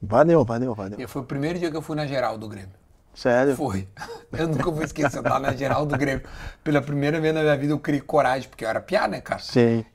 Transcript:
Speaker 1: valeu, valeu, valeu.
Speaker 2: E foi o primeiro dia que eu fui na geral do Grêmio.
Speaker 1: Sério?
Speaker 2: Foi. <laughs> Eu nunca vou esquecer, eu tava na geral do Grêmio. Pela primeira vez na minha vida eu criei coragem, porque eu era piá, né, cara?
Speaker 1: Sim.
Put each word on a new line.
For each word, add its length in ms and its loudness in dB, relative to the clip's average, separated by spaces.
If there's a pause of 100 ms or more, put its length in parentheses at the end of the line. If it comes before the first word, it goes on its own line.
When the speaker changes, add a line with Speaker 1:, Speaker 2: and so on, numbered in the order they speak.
Speaker 1:
valeu, 440 6
valeu, 300 -2
valeu. 260 -8
Speaker 2:
E 60 -10
foi 160 -8
o 20 -14
primeiro 340 -4
dia 120 -2
que 60 -6
eu 60 -6
fui 140 -8
na 100 -4
geral 320 -2
do 100 -10
Grêmio. 320 -14 (340)
Speaker 1:
Sério? 420 4
Speaker 2:
Foi. 300 -4 (220)
<laughs> 240 -16
Eu 160 -2
nunca 220 0
vou 120 -2
esquecer, 360 -2
eu 40 -6
tava 160 2
na 140 -2
geral 320 0
do 140 -2
Grêmio. 260 -2 (400)
Pela 160 2
primeira 400 0
vez 140 2
na 80 0
minha 160 4
vida 160 0
eu 40 0
criei 220 -2
coragem, 480 2
porque 160 -12
eu 60 -2
era 100 -2
piá, 260 0
né, 140 -4
cara? 220 -8
Speaker 1:
Sim. 420 4 (100)